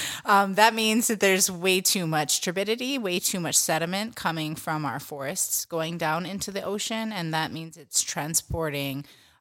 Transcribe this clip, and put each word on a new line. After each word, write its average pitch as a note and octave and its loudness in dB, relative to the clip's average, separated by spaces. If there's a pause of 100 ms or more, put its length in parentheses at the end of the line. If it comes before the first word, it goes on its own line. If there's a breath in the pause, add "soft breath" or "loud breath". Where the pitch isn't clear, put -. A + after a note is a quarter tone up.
(260 loud breath)
Um, G3 6
that G#3+ 8
means A3 2
that A3 0
there's F#3+ 4
way F#3 2
too F#3 0
much D#3 0
turbidity, A3 -2
way F#3+ -2
too F#3 -2
much D#3+ 0
sediment F3+ 0
coming D#3+ -2
from D#3 -4
our C3 -4
forests C#3+ -4
going E3 -4
down E3 0
into F#3+ -8
the F#3+ -6
ocean, A3 -4
and E3+ -4
that D#3+ 0
means D#3+ -10
it's - -4
transporting, C#3+ -2 (360 loud breath)